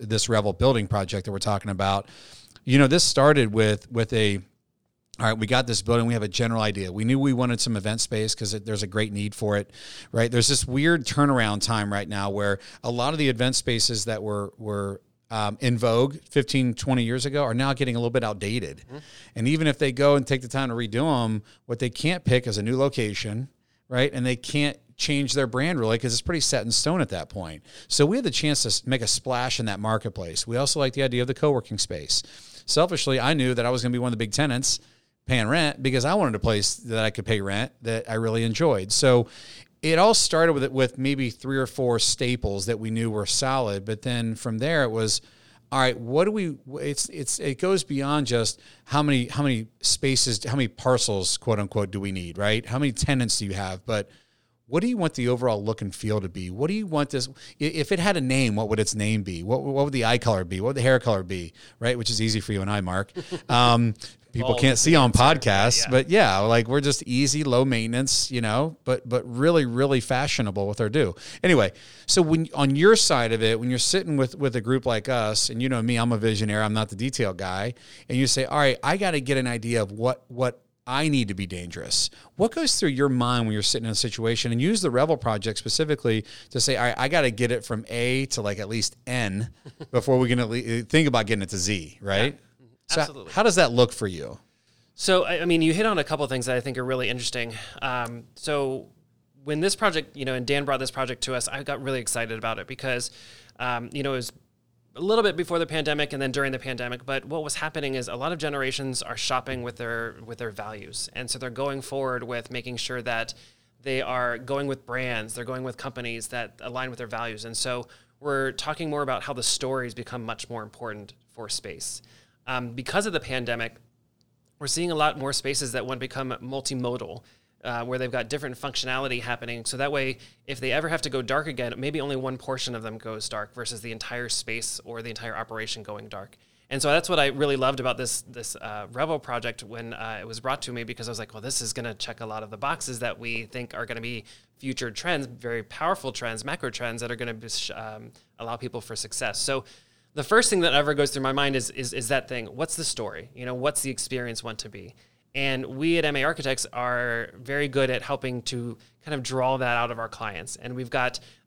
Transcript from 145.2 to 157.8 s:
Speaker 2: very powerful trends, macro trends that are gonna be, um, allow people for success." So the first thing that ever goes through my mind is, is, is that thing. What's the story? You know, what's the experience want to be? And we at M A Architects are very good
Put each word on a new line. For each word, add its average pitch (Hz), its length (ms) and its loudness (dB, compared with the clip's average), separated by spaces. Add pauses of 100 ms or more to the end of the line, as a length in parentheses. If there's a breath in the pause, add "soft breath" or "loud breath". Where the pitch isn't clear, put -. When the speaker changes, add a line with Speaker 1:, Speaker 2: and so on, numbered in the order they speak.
Speaker 2:
very 117 380 -8
powerful 160 480 -4
trends, 113 320 -8
macro 139 260 -6
trends 117 300 -6
that 120 100 -6
are 120 60 -6
gonna 117 180 -8
be, 110 140 -14 (260)
um, 110 380 -14 (260 soft breath)
allow 117 160 -6
people 117 260 -10
for 113 140 -14
success." - 460 -6
So 135 240 -2 (500 soft breath)
the 143 100 -4
first 233 240 4
thing 190 120 4
that 170 120 4
ever 147 220 4
goes 143 160 2
through 135 120 -4
my 135 100 0
mind 139 240 2
is, 120 120 -2
is, 123 240 -6
is 117 160 -6
that 131 180 0
thing. 120 200 -8
What's 131 280 -6
the 160 100 -6
story? 101 500 -6
You 123 100 -14
know, 127 80 -6
what's 143 300 0
the 135 80 -4
experience 120 520 -6
want 113 180 -10
to 107 100 -14
be? 95 240 -18 (400 soft breath)
And 135 320 -2
we 160 320 0
at 156 80 2
M 147 100 0
A 135 80 0
Architects 135 480 -2
are 123 640 -4
very 139 340 -4
good 131 220 0